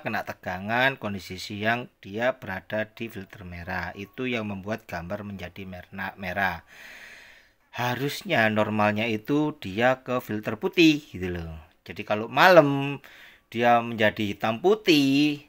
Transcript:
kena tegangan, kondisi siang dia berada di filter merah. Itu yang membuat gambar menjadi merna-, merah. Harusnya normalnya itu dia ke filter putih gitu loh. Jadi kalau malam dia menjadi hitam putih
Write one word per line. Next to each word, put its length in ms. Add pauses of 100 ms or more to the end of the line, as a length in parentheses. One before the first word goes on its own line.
kena 160
tegangan, 800
kondisi 400
siang 480 (160)
dia 320
berada 480
di 240
filter 320
merah. 560
Itu 320
yang 240
membuat 320
gambar 400
menjadi 400
merna-, 560
merah. 400 (1120)
Harusnya 800
normalnya 560
itu 480
dia 480
ke 160
filter 400
putih 480
gitu 320
loh. 160 (240)
Jadi 240
kalau 240
malam 720 (480)
dia 320
menjadi 560
hitam 240
putih 880